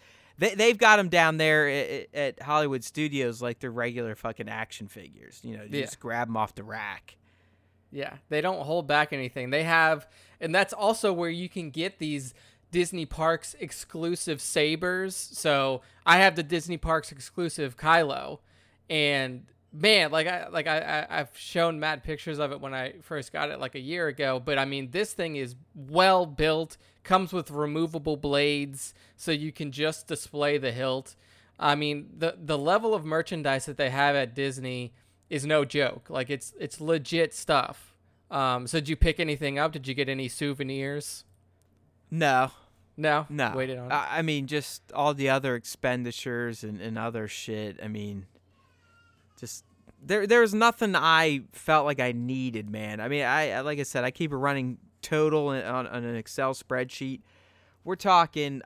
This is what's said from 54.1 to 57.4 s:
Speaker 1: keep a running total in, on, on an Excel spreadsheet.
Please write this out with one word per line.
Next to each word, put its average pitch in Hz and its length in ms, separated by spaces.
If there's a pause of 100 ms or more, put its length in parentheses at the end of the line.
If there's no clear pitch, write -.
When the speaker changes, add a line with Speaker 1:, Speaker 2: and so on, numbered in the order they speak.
Speaker 1:
keep 151 200
a 139 60
running 135 400 (240)
total 151 500
in, 131 140
on, 123 220
on 120 160
an 117 120
Excel 131 380
spreadsheet. 127 680 (640)